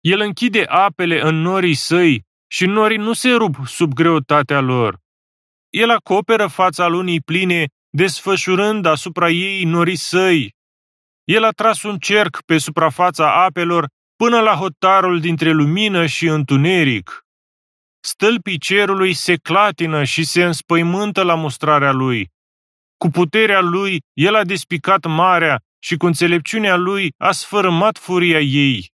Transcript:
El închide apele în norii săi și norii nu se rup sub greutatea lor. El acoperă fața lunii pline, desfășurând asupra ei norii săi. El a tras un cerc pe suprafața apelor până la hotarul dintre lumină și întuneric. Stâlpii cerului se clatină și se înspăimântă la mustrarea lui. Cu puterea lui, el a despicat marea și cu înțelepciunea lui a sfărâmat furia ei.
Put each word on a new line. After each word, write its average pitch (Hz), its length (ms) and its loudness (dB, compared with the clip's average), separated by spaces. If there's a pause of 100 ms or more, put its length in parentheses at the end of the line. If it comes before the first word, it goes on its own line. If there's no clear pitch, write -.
El 185 200 0
închide 208 440 -2
apele 175 560 0
în 156 200 0
norii 180 340 0
săi 160 520 0 (200)
și - 200 -2
norii 214 320 0
nu 214 140 -4
se 247 180 0
rup 226 260 0 (100)
sub 156 260 -2
greutatea 147 680 0
lor. 123 400 -2 (680)
El 220 220 0
acoperă 214 560 0
fața 180 400 0
lunii 170 340 -2
pline, 175 460 -2 (240)
desfășurând 190 960 -2
asupra 170 460 0
ei 185 340 -2
norii 170 320 0
săi. 175 580 0 (720)
El 214 180 2
a 220 80 2
tras 214 320 -2
un 208 160 -6
cerc 202 440 -2
pe 160 160 0
suprafața 160 840 0
apelor 170 440 -2 (280)
până 233 240 2
la 214 140 4
hotarul 185 680 0
dintre 165 300 0
lumină 170 560 2
și 160 200 -4
întuneric. 147 1000 0 (760)
Stâlpii 202 580 -2
cerului 190 540 0
se 170 240 0
clatină 165 680 0
și 160 200 -2
se 175 200 0
înspăimântă 175 760 0
la 175 120 2
mustrarea 147 580 0
lui. 127 400 -2 (640)
Cu - 120 -2
puterea 196 520 2
lui, 180 400 -2 (120)
el 185 220 0
a 214 100 2
despicat 180 600 -2
marea 165 560 2 (180)
și - 180 -6
cu 156 100 -2
înțelepciunea 175 680 0
lui 180 400 -2
a - 160 0
sfărâmat 190 680 0
furia 175 420 0
ei. 135 560 0